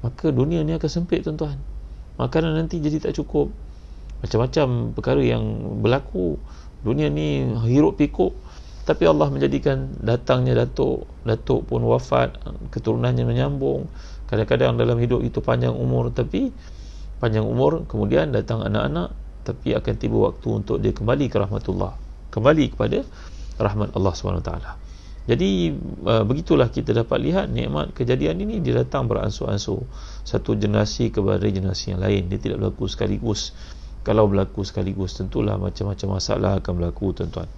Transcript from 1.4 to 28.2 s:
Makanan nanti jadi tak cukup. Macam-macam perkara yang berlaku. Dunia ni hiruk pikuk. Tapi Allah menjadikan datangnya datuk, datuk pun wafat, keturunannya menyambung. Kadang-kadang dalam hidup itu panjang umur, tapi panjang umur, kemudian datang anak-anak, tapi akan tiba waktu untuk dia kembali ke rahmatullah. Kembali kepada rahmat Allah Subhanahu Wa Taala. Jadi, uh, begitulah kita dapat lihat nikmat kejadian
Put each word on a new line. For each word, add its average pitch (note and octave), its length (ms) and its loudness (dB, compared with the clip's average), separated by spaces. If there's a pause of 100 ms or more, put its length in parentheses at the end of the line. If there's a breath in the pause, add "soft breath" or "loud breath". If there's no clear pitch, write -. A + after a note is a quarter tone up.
Makanan D#3 400 2
nanti D#3+ 240 0
jadi D3+ 180 0
tak - 220 -2
cukup. C#3+ 320 0 (720 loud breath)
Macam-macam B2 760 2
perkara C3 240 2
yang A#2 220 2 (400)
berlaku. A#2+ 580 0 (400 loud breath)
Dunia D3 300 2
ni D3 340 0 (240)
hiruk D3 300 6
pikuk. E3 340 2 (540 loud breath)
Tapi D#3+ 180 2
Allah D3+ 240 6
menjadikan C3+ 680 0
datangnya B2 680 4
datuk, C3 400 0 (220)
datuk A2+ 400 0
pun A#2+ 180 0
wafat, B2 540 2 (320)
keturunannya A#2+ 560 0
menyambung. C3+ 580 0 (420 loud breath)
Kadang-kadang A#2+ 480 4
dalam A#2 220 4
hidup A#2+ 240 2
itu A#2+ 180 -2
panjang B2 380 2
umur, B2 340 2
tapi D#3+ 400 0 (680 loud breath)
panjang A2 240 2
umur, A#2+ 400 2
kemudian B2+ 480 2
datang A2 320 0
anak-anak, B2+ 480 0 (320)
tapi - 320 -2
akan A2+ 180 0
tiba A2 240 0
waktu - 320 2
untuk A2 300 -2
dia G#2+ 100 2
kembali A#2+ 400 0
ke - 60 0
rahmatullah. F#2+ 580 -2 (380)
Kembali C3+ 420 4
kepada C#3+ 300 0 (560 loud breath)
rahmat G2+ 340 0
Allah F#2+ 220 2
Subhanahu F2+ 260 -2
Wa F2 60 -4
Taala. - 220 -8 (560 loud breath)
Jadi, E3+ 480 2 (320)
uh, A2 160 4
begitulah C3+ 480 4
kita B2 240 0
dapat A#2 240 2
lihat E3+ 320 0
nikmat B2+ 400 -2
kejadian C#3 480 0